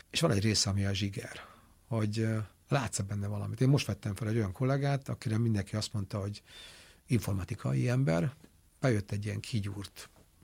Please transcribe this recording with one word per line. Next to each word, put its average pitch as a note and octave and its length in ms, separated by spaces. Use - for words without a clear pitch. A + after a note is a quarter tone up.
és - 100
van D#3+ 120
egy G2+ 120
része, G#2 260
ami G2 160
a G2 80
zsiger, G2 460
hogy, G#2+ 320
ö, A2 180
látsz-e B2 340
benne G2+ 240
valamit. G#2 340
Én C3 80
most C#3+ 180
vettem G2+ 280
fel G#2+ 120
egy A2 80
olyan G2+ 160
kollégát, C3+ 580
akire A2+ 280
mindenki A2 380
azt - 180
mondta, G2+ 260
hogy G2+ 220
informatikai B2 840
ember, D3 440
bejött A2 320
egy G#2 140
ilyen G#2 140
kigyúrt G2+ 680